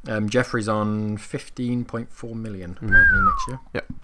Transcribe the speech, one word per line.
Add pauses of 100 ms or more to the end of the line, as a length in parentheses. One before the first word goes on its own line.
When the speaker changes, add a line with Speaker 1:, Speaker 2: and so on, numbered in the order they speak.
Speaker 1:
Um,
Jeffrey's
on
fifteen
point
four
million
Speaker 2:
Mm.
Speaker 1:
apparently
next
year. (140)
Speaker 2:
Yep. (180)